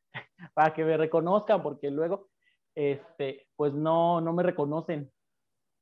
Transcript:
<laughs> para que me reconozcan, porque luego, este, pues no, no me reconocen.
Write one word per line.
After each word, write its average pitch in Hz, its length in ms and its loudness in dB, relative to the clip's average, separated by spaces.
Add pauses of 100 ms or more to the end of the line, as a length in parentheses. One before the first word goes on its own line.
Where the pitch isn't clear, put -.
(140)
<laughs> - 400 -18
para 156 200 4
que 160 100 -2
me 160 140 2
reconozcan, 170 640 2
porque 143 260 -6
luego, 165 400 -4 (460)
este, 139 800 -4
pues 147 180 0
no, 165 460 2
no 165 140 -2
me 175 100 0
reconocen. 156 640 -4 (720)